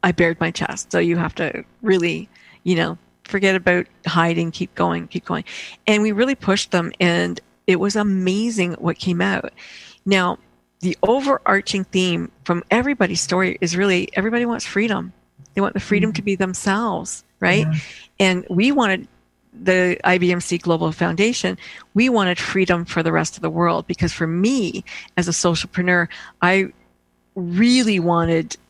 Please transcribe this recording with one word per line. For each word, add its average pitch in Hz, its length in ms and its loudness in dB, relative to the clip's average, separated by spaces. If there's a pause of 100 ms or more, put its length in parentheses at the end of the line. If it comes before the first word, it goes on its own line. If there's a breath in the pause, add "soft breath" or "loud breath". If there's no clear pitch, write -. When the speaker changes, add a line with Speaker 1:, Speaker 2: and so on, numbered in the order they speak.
Speaker 1:
I 180 60 4
bared 165 300 0
my 165 100 -2
chest. - 400 -8
So 180 80 0
you 170 160 0
have 165 200 -4
to - 280 -6 (180)
really, 175 460 0 (360 soft breath)
you 180 120 2
know, 165 220 -2 (260)
forget 190 320 0
about 180 320 2 (180)
hiding, 170 460 0
keep - 240 -8
going, 170 320 -2
keep - 160 -8
going." 175 220 -4 (420 loud breath)
And 214 160 4
we 214 80 2
really 247 240 2
pushed - 360 -2
them, 170 280 0
and 175 400 0 (280)
it 180 120 4
was 202 160 -2
amazing 196 760 0
what - 260 -4
came 175 220 -2
out. 190 320 -2 (520 loud breath)
Now, 185 340 2 (420)
the 180 220 -2
overarching 208 840 0
theme 175 440 0 (140)
from 175 260 -2
everybody's 226 520 0
story 185 400 0
is 175 160 -2
really 190 400 0
everybody 226 280 0
wants 233 200 -4
freedom. 196 480 -2 (420)
They 196 60 0
want 196 120 -2
the 202 60 -4
freedom 208 300 2
Speaker 2:
Mm-hmm. 170 60 -6
Speaker 1:
to 214 60 -4
be 202 140 0
themselves, 190 880 -2 (160)
right? 180 320 4
Speaker 2:
Yeah. 156 80 0 (400 loud breath)
Speaker 1:
And 185 300 2
we 214 240 2
wanted, 208 340 0 (460)
the 180 500 2
I 180 140 4
B 180 140 2
M 175 100 -2
C - 160 -4
Global 165 340 0
Foundation, 180 680 0 (360 loud breath)
we 240 160 4
wanted 190 300 2
freedom 180 440 0
for 165 200 -2
the 165 100 0
rest 165 240 0
of - 40 -12
the 165 100 -4
world, 170 360 0
because 175 240 -2
for 165 160 -4
me, 190 560 0 (320 loud breath)
as 175 140 0
a - 20 -2
socialpreneur, 175 760 0 (320 loud breath)
I 185 320 2 (640)
really 208 640 2
wanted 170 580 0 (120)